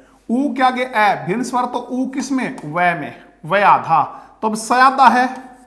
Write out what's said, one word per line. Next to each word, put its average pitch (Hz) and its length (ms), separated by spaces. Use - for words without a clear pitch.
ऊ 262 240
के 262 100
आगे 247 220
ए, 208 420
भिन्न 220 160
स्वर, 247 220
तो - 160
ऊ 254 280
किस 277 220
में? 240 240
व 147 100
में, 165 480
व 170 120
आधा, 160 460
तो 220 60
अब 214 80
स - 160
आधा 262 360
है, 247 220